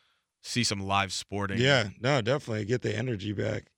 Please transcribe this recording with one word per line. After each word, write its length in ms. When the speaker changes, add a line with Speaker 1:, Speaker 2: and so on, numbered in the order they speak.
Speaker 1:
see 220
some 160
live 320
sporting. 460
Speaker 2:
Yeah, 320
no, 220
definitely 420
get 180
the 140
energy 360
back. 340